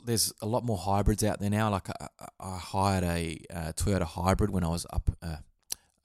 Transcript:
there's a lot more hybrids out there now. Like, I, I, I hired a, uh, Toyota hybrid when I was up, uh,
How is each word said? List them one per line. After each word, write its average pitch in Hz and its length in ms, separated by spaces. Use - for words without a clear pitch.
there's 117 380
a 110 40
lot 110 180
more 117 140
hybrids 98 460
out 104 160
there 101 100
now. 107 200
Like, 98 200
I, - 180
I, - 80
I 92 180
hired 95 460
a, 85 380
uh, 80 200
Toyota 92 300
hybrid 92 460
when 92 140
I 85 60
was 82 220
up, - 180
uh, 82 160